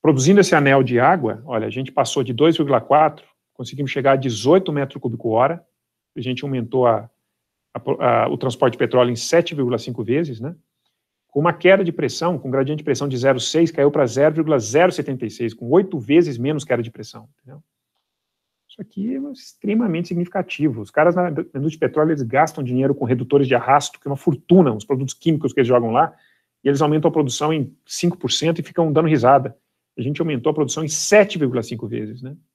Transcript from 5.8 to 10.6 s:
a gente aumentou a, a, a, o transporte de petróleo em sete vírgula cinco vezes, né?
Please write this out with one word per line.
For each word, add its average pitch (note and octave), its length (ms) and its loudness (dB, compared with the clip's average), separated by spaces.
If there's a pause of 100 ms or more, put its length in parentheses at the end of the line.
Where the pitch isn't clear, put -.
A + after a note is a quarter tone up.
a - 60 -12
gente B2+ 240 -6
aumentou B2+ 420 0
a, A2 240 0 (640)
a, A#2+ 520 0
a, - 40 -2
o C#3+ 80 -4
transporte B2+ 360 -2
de - 60 -16
petróleo B2 320 2
em A#2 60 -4
sete E3+ 380 0
vírgula B2 240 -2
cinco A#2+ 260 -8
vezes, C3 340 -4
né? D3 160 -10 (760)